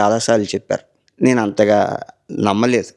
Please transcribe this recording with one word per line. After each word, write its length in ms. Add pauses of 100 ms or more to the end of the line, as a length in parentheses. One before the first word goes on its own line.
చాలాసార్లు 440
చెప్పారు. 380 (420)
నేను 180
అంతగా 580 (300)
నమ్మలేదు. 680